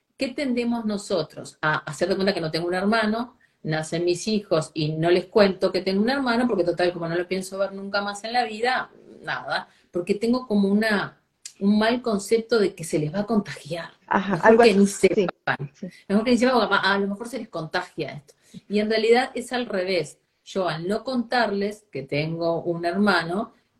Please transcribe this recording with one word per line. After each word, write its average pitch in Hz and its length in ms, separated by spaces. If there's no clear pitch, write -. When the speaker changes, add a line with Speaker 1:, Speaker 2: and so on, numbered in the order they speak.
Speaker 1:
¿Qué 269 120
tendemos 240 560
nosotros? 202 760
A 151 160
hacer 175 320
de 190 60
cuenta 196 180
que 175 80
no 160 100
tengo 165 160
un 175 60
hermano, 214 640
nacen 156 400
mis 175 240
hijos 196 460
y 156 200
no 160 160
les 180 180
cuento 196 440
que 185 100
tengo 190 200
un 226 80
hermano, 247 380
porque 196 180
total, 175 260
como 170 160
no 165 80
lo 175 120
pienso 190 300
ver 190 160
nunca 196 280
más 202 220
en 226 100
la 247 100
vida, 226 480
nada, 143 460
porque 175 260
tengo 240 320
como 202 200
una, 202 540
un 202 180
mal 233 220
concepto 226 580
de 190 160
que 160 80
se 160 160
les 151 140
va 190 60
a 208 60
contagiar. 175 640
Speaker 2:
Ajá, 190 260
Speaker 1:
Mejor 185 160
Speaker 2:
algo 226 140
Speaker 1:
que 233 60
Speaker 2:
así. 196 100
Speaker 1:
ni 202 80
Speaker 2:
Sí, 190 260
Speaker 1:
sepan. 147 600
Speaker 2:
sí. - 140
Speaker 1:
Mejor 208 160
que 254 60
ni 240 60
sepan, 247 220
porque 196 160
a, 190 180
a 196 60
lo 202 80
mejor 202 220
se 254 100
les - 100
contagia 160 600
esto. - 220
Y 202 120
en 214 100
realidad 226 440
es 240 200
al 247 120
revés. 185 540
Yo 185 220
al 160 220
no 220 160
contarles 226 840
que 135 140
tengo 165 600
un 170 220
hermano, 185 680